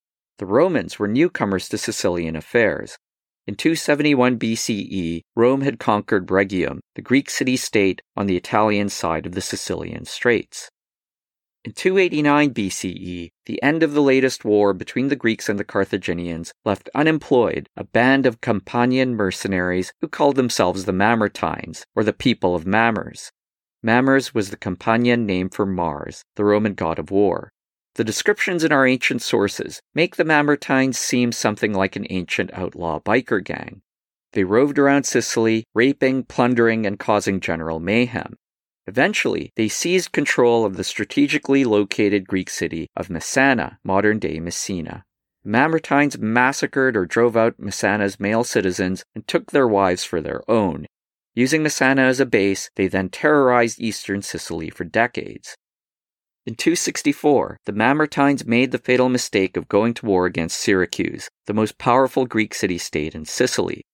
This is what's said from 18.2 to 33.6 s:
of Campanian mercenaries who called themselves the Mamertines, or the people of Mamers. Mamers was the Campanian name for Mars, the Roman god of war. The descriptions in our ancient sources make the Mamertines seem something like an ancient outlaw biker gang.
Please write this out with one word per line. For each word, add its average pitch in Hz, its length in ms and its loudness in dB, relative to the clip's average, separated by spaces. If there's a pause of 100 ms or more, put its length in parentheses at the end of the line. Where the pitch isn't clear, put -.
of 117 160 0
Campanian 123 720 0
mercenaries 92 880 -2
who - 60 -6
called 143 300 2
themselves 95 480 0
the 101 60 -2
Mamertines, 98 920 0 (120)
or 107 80 2
the 104 100 0
people 95 420 0
of 82 100 -4
Mamers. 107 640 -2 (560)
Mamers 127 480 2
was 101 160 -2
the 101 80 -14
Campanian 117 720 0
name 92 220 -2
for 101 180 -2
Mars, 85 560 -4 (120)
the 104 100 0
Roman 104 280 4
god 82 240 -2
of 78 140 -8
war. 98 400 2 (440)
The 113 100 0
descriptions 175 580 0
in 156 80 4
our 135 160 4
ancient 127 340 0
sources - 600 -2 (120)
make 170 220 0
the 175 80 2
Mamertines 143 720 2
seem 123 380 0
something 107 400 -2
like 98 240 0
an 101 120 -8
ancient 90 440 -4
outlaw 82 480 -6
biker 110 420 0
gang. - 380 -12 (500)